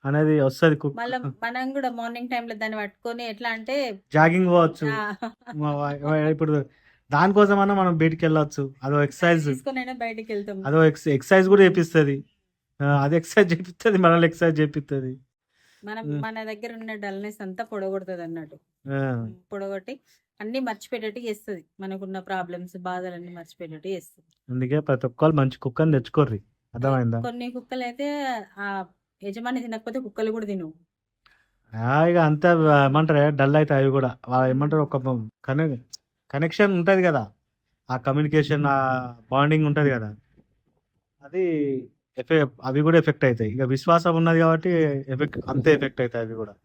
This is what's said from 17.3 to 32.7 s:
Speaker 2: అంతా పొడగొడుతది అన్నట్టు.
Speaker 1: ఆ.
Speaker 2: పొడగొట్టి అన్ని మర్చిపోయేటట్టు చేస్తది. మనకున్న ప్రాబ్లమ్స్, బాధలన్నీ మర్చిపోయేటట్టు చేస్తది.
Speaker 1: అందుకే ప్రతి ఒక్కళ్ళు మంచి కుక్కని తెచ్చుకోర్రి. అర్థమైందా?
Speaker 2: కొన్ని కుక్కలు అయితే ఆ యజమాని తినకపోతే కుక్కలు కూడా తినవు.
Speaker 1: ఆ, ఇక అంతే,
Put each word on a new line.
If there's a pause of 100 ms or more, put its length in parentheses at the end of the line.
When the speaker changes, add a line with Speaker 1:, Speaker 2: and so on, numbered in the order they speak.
Speaker 2:
అంతా
పొడగొడుతది
అన్నట్టు. (300)
Speaker 1:
ఆ. (200)
Speaker 2:
పొడగొట్టి (420)
అన్ని
మర్చిపోయేటట్టు
చేస్తది. (140)
మనకున్న
ప్రాబ్లమ్స్,
బాధలన్నీ
మర్చిపోయేటట్టు
చేస్తది.
Speaker 1:
అందుకే
ప్రతి
ఒక్కళ్ళు
మంచి
కుక్కని
తెచ్చుకోర్రి. (340)
అర్థమైందా?
Speaker 2:
కొన్ని
కుక్కలు
అయితే (200)
ఆ (380)
యజమాని
తినకపోతే
కుక్కలు
కూడా
తినవు. (1000)
Speaker 1:
ఆ,
ఇక
అంతే, (380)